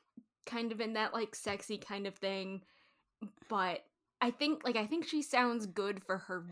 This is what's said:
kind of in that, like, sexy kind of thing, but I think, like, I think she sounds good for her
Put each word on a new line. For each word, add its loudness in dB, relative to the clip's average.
kind -2
of -2
in 0
that, 2
like, -2
sexy -4
kind -6
of -4
thing, -2
but 2
I 4
think, 2
like, 2
I 2
think 0
she 0
sounds 4
good -2
for 0
her -6